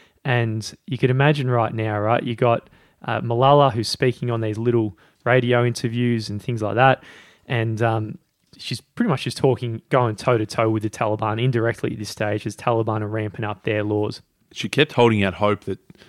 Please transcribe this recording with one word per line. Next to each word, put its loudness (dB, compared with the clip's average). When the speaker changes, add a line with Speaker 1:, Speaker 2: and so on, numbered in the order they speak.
Speaker 1:
And -2
you -4
could 2
imagine 2
right 2
now, -2
right, 0
you -4
got, 2
uh, -4
Malala, 4
who's -2
speaking -2
on -2
these -2
little 0
radio 4
interviews -2
and -6
things -4
like -2
that. 6
And, -2
um, -2
she's -10
pretty -2
much -2
just -6
talking, -4
going 2
toe-to-toe -2
with -2
the -2
Taliban -4
indirectly 0
at -10
this -10
stage -4
as -10
Taliban -2
are -6
ramping -6
up -8
their -2
laws. -4
Speaker 2:
She -8
kept 0
holding 4
out 0
hope 0
that, -8